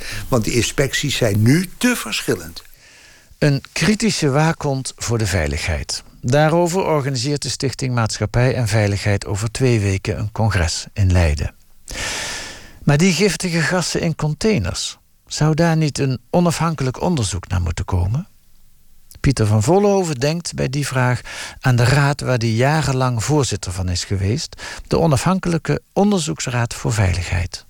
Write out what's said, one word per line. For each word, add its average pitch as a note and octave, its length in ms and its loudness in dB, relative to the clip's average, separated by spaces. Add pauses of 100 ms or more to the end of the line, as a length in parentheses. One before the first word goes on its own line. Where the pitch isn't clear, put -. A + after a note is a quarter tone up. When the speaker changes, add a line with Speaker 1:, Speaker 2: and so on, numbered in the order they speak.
(280)
Speaker 1:
Want A#2+ 160 2
die - 100 -2
inspecties B2+ 600 -2
zijn G#2 260 2
nu D#3+ 360 4
te B3 180 2
verschillend. - 680 -6 (760)
Speaker 2:
Een C#3+ 240 2 (100)
kritische F#3+ 580 0
waakhond C#3+ 680 0
voor A#2 220 -2
de A2 80 0
veiligheid. D#2 760 -2 (180)
Daarover D#3+ 640 2
organiseert C#3+ 580 -2
de C3+ 60 -6
Stichting B2+ 460 -4
Maatschappij A#2+ 600 0
en A2+ 140 0
Veiligheid G2+ 580 0
over G#2+ 240 -4
twee A#2+ 300 2
weken G2 380 0
een G#2+ 140 -6
congres F#2+ 600 0
in F#2 200 2
Leiden. E2 420 2 (1300)
Maar C#3+ 100 4
die F3+ 160 4
giftige E3+ 480 0
gassen E3 400 0
in D#3+ 140 0
containers, D3+ 840 -2 (280)
zou D#3 280 2
daar E3 220 2
niet D3+ 220 0
een C3+ 220 -2 (100)
onafhankelijk D#3+ 680 0
onderzoek A#2 480 -2
naar F2+ 120 0
moeten E2+ 240 -4
komen? F#2+ 420 0 (960)
Pieter A#2+ 260 2
van G#2+ 160 4
Vollenhoven F#3+ 520 2
denkt D3 400 -4
bij C#3 140 -2
die C#3 180 -2
vraag B2+ 340 0 (400)
aan B2+ 160 2
de A#2 80 4
raad C#3+ 360 2
waar B2+ 180 0
hij A#2 100 0
jarenlang B2+ 760 2
voorzitter A#2+ 480 0
van F2+ 160 -4
is F2+ 160 -2
geweest, G2 580 -4 (240)
de C#3+ 120 -4
Onafhankelijke E3 840 0 (100)
Onderzoeksraad D#3+ 840 -2
voor C3 180 -4
Veiligheid. F2+ 760 -2